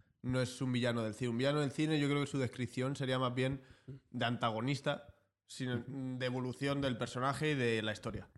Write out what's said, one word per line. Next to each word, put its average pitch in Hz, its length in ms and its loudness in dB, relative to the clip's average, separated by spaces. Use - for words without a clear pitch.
No 127 180 0
es 123 220 -2
un 131 100 0
villano 120 300 2
del 110 120 0
cine. 123 160 -2
Un 117 80 0
villano 143 220 2
del 143 100 0
cine, 156 300 2
yo 143 80 4
creo 143 140 4
que 139 40 -2
su 143 120 -2
descripción 127 580 -2
sería 131 220 0
más 127 160 0
bien 131 260 0
de 120 140 -2
antagonista, 120 840 0
sino 123 400 -4
de 127 400 -4
evolución 127 540 0
del 131 180 2
personaje 131 540 0
y - 20 2
de 117 280 2
la 107 100 0
historia. 104 460 -6